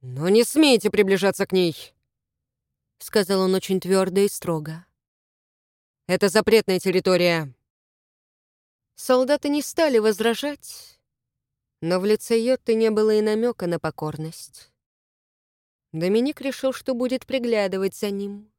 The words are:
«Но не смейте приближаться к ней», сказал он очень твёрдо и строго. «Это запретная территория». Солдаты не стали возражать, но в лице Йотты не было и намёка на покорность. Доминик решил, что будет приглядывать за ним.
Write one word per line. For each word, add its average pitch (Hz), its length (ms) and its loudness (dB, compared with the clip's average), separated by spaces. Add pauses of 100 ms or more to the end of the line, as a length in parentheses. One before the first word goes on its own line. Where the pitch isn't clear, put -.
«Но 131 260 -6
не 220 160 6
смейте 269 460 4
приближаться 196 560 2
к - 60 -6
ней», 180 420 0 (1040)
сказал 196 420 -2
он 190 140 2
очень 190 260 -2
твёрдо 190 400 0
и 202 80 2
строго. 160 560 -8 (1200)
«Это 190 220 2
запретная 208 500 2
территория». 175 760 0 (1400)
Солдаты 262 540 0
не 285 140 0
стали 294 360 2
возражать, 220 1000 -2 (840)
но 175 180 -2
в 190 40 -6
лице 214 340 0
Йотты 233 360 0
не 220 160 2
было 214 240 2
и 214 60 2
намёка 214 460 -2
на 170 120 -2
покорность. 156 920 -10 (1200)
Доминик 208 480 0
решил, 262 320 -4
что - 220 -6
будет 247 320 -4
приглядывать 202 680 -2
за 208 160 -6
ним. 202 480 -8